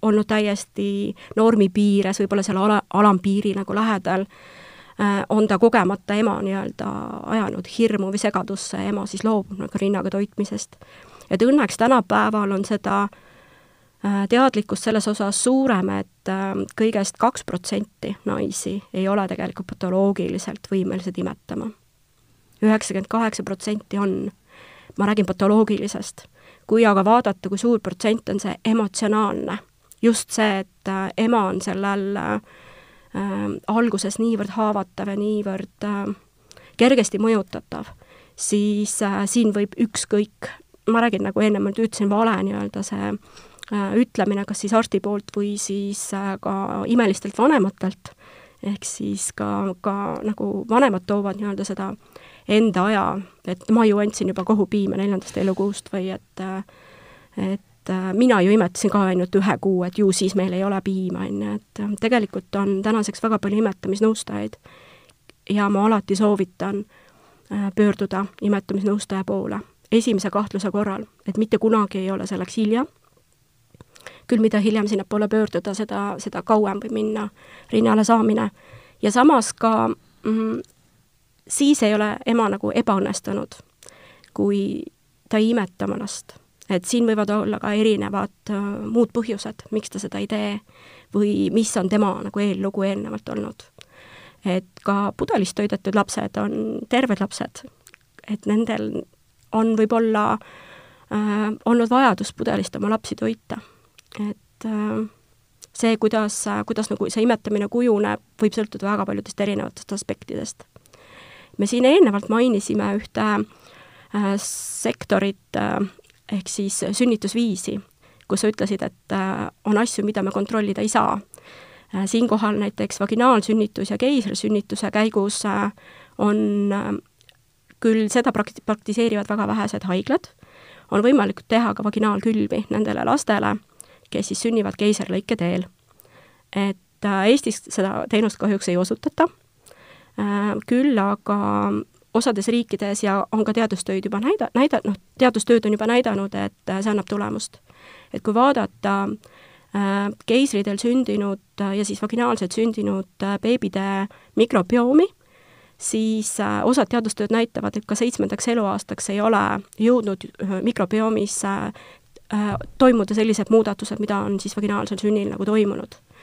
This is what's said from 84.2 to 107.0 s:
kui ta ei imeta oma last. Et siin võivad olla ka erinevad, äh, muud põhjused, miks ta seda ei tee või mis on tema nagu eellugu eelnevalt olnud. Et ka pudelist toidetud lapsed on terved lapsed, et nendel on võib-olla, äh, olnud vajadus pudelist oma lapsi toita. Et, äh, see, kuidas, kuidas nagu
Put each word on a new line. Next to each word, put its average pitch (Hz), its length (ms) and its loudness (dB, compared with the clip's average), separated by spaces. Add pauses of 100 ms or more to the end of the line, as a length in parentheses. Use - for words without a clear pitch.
kui 202 480 0 (460)
ta 220 120 0
ei 220 100 4
imeta 202 380 -2
oma 208 100 -4
last. - 380 -12 (340)
Et 180 140 0
siin 240 240 2
võivad 214 240 0
olla 208 260 -2
ka 208 140 -4
erinevad, 202 640 0 (160)
äh, 202 120 -2 (300)
muud 226 240 4
põhjused, 220 540 -6
miks 214 200 -4
ta 202 80 -10
seda 202 220 -8
ei 202 80 -4
tee 208 300 -4 (560)
või 202 360 2
mis 220 260 0
on 190 120 0
tema 208 340 2
nagu 202 180 -6
eellugu 196 440 -2
eelnevalt 214 440 -6
olnud. - 360 -8 (800)
Et 185 220 -2 (180)
ka 202 320 0
pudelist 240 400 -2
toidetud 202 400 -4
lapsed 202 400 -2
on 220 520 -4
terved 247 320 0
lapsed, - 440 -8 (640)
et 214 180 -6
nendel 208 560 -2 (500)
on 226 240 2
võib-olla, 220 580 2 (800)
äh, 214 360 0 (160)
olnud 240 260 4
vajadus 240 460 2
pudelist 202 400 -2
oma 202 140 -2
lapsi 220 260 -4
toita. - 400 -6 (640)
Et, - 440 -10
äh, 214 440 -4 (640)
see, 226 240 2
kuidas, 220 480 0 (220)
kuidas 220 240 -4
nagu 202 200 -2